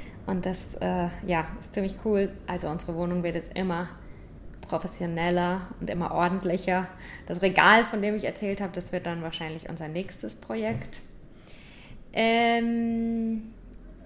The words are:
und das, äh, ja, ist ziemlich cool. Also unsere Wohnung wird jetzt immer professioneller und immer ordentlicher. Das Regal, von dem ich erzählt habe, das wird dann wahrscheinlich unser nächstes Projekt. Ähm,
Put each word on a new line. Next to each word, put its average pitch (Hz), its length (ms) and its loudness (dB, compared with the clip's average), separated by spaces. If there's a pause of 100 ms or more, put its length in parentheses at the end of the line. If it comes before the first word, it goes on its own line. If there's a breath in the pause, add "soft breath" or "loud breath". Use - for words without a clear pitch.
(260 loud breath)
und 185 200 0
das, 185 120 -2 (220)
äh, 180 280 2 (180)
ja, 165 200 2 (140)
ist - 140 -12
ziemlich 196 300 0
cool. 202 260 4 (160)
Also 170 220 -2
unsere 170 280 -4
Wohnung 175 260 0
wird 175 140 0
jetzt - 200 -6
immer 180 320 0 (760 loud breath)
professioneller 175 1000 2 (180)
und 170 100 -2
immer 170 220 0
ordentlicher. 180 760 2 (380 loud breath)
Das 175 160 -4
Regal, 196 420 10
von 226 180 -2
dem 208 140 2
ich 202 80 -2
erzählt 196 360 -2
habe, 190 120 -4
das 180 200 -6
wird 180 140 -2
dann 170 160 -2
wahrscheinlich 160 460 -6
unser 165 200 -6
nächstes 196 460 -6
Projekt. - 680 -4 (1120 loud breath)
Ähm, 226 1400 2 (520)